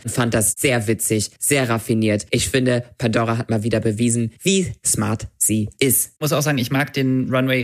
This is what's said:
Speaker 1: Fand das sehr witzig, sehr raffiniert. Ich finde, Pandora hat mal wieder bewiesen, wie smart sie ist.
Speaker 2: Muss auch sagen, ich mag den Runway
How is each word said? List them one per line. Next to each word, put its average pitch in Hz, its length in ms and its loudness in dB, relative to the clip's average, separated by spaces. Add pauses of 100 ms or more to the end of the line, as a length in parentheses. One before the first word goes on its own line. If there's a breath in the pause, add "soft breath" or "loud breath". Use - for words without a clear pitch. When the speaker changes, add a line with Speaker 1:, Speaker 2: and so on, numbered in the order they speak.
Speaker 1:
Fand 117 300 -2
das 110 200 0
sehr 120 320 0
witzig, 110 520 0
sehr 135 280 2
raffiniert. 110 640 0
Ich - 200 0
finde, 127 360 2 (140)
Pandora 113 380 0
hat 117 120 -4
mal 110 140 0
wieder 113 180 0
bewiesen, 113 500 0 (120)
wie 185 280 2 (140)
smart 110 420 -2 (120)
sie 107 280 0 (120)
ist. - 320 0 (100)
Speaker 2:
Muss 151 120 -2
auch 147 100 2
sagen, 143 160 0
ich 113 120 -2
mag 139 220 -2
den 131 400 0
Runway 131 300 2